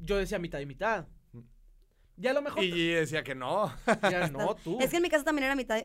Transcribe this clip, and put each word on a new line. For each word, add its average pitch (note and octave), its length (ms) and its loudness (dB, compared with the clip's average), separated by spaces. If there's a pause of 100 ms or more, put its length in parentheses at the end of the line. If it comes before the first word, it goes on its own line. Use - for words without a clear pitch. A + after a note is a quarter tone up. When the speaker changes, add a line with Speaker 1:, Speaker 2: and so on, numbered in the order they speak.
Speaker 1:
yo G3+ 160 0
decía F#3+ 200 -2
mitad E3 220 -6
y C#3+ 60 -6
mitad. E3+ 420 -2 (240)
Speaker 2:
Mm. A#2+ 80 -16 (800)
Speaker 1:
Y F#3 100 -2
a C4 60 4
lo C#4+ 80 2
mejor C#4 200 -4
Speaker 2:
Y E3+ 280 2
decía D#3 340 0
que C3 120 -6
no. C#3+ 380 -2 (360)
Speaker 1:
Ya F3+ 200 2
no, G3+ 260 -2
Speaker 3:
<laughs> - 80 -14
Speaker 1:
tú. F3+ 180 -2
Speaker 3:
Es C4 80 2
que E4+ 80 0
en F4 60 4
mi F4 60 2
casa D4+ 140 4
también D4 220 0
era C4+ 100 2
mitad, A3+ 300 0